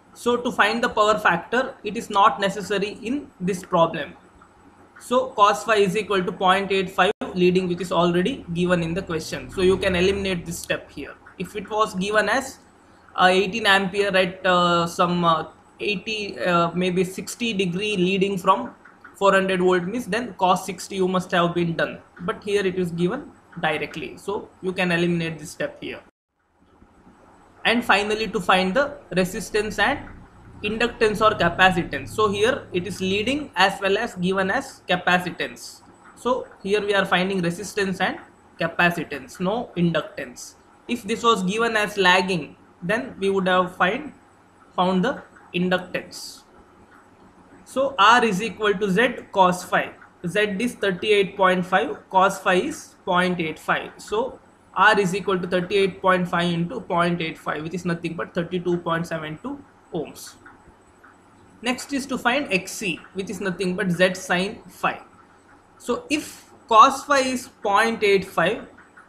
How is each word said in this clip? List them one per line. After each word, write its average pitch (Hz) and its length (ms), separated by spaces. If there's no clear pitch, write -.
So 240 220
to 240 140
find 220 320
the 247 60
power 214 300
factor, 214 640
it 208 120
is 233 140
not 208 300
necessary 196 600
in 269 300
this 180 220
problem. 165 520
So 254 300
cos 208 340
phi 226 140
is 202 200
equal 196 280
to 196 80
point 190 400
eight 190 180
five 190 220
leading, 180 340
which 175 120
is 180 120
already 180 600
given 175 300
in 165 100
the 190 100
question. 156 480
So 190 120
you 185 140
can 185 180
eliminate 190 500
this 170 140
step - 320
here. 131 240
If 180 160
it 208 160
was 214 240
given 202 340
as, 262 300
uh, 180 140
eighteen 202 360
ampere 196 500
at, 185 280
uh, 175 420
some, 175 380
uh, 165 220
eighty, 208 600
uh, 170 320
maybe 180 320
sixty 226 480
degree 196 440
leading 190 400
from 190 380
four 196 180
hundred 190 280
volt 180 240
means, 233 220
then 220 280
cos 185 320
sixty 196 300
you 185 120
must 185 220
have 170 240
been 170 220
done. 170 240
But 180 240
here 202 220
it 185 120
is 175 120
given 175 400
directly. 156 560
So - 320
you 185 120
can 180 200
eliminate 170 460
this 151 120
step - 300
here. 127 200
And 233 200
finally, 208 440
to 202 120
find 185 340
the 277 240
resistance 208 640
and 226 220
inductance 220 560
or 214 160
capacitance. 170 720
So 214 220
here 208 420
it 175 140
is 185 140
leading 214 560
as 190 240
well 196 180
as 233 160
given 190 360
as 254 380
capacitance. 175 920
So - 300
here 202 180
we 202 140
are 196 100
finding 185 380
resistance 190 580
and 240 180
capacitance, 165 800
no 220 360
inductance. 156 800
If 233 160
this 202 200
was 226 200
given 220 340
as 208 200
lagging, 185 600
then 214 360
we 196 120
would 190 180
have 180 280
find, 233 360
found 185 300
the 269 180
inductance. 180 880
So - 340
R 226 260
is 208 180
equal 208 320
to 196 160
Z 233 260
cos 180 320
phi. 147 280
Z 202 340
is 240 140
thirty-eight 202 640
point 185 300
five, 220 420
cos 190 300
phi 190 160
is 220 400
point 180 360
eight 156 180
five. 156 380
So - 420
R 202 260
is 185 140
equal 190 260
to 180 80
thirty-eight 190 520
point 185 280
five 175 240
into 170 280
point 175 400
eight 160 160
five, 156 260
which 160 120
is 175 100
nothing 170 300
but - 180
thirty-two 175 460
point 170 280
seven 156 360
two 277 160
ohms. 135 420
Next 247 300
is 269 140
to 254 120
find 254 340
X 185 200
C, 175 280
which 190 160
is 185 100
nothing 185 360
but 196 140
Z 185 240
sin 190 440
phi. - 320
So - 320
if - 400
cos 262 360
phi 277 160
is 262 280
point 220 400
eight 196 220
five, 180 420